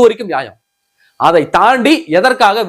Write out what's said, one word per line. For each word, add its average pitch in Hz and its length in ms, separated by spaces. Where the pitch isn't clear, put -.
வரைக்கும் 220 300
நியாயம். 131 240
அதை 156 220
தாண்டி 233 360
எதற்காக 226 520